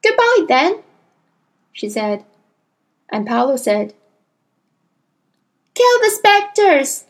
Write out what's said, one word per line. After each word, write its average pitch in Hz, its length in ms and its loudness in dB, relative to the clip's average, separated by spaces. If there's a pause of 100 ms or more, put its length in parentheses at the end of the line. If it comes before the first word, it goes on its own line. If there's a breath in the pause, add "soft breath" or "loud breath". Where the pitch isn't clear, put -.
"Goodbye, 466 460 2
then," 311 340 0 (880)
she - 180 -12
said, 208 340 -4 (840)
and 208 160 -6
Paolo 247 300 -2
said, 208 380 -4 (1800)
"Kill 494 260 2
the 440 100 2
spectres." 403 1000 0